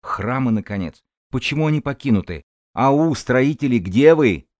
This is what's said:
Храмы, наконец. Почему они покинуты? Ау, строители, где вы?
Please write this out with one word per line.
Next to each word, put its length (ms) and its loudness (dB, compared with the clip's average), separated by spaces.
Храмы, 480 -4
наконец. 520 -6
Почему 360 -4
они 140 -2
покинуты? 640 -4
Ау, 400 2
строители, 640 -2
где 360 6
вы? 340 0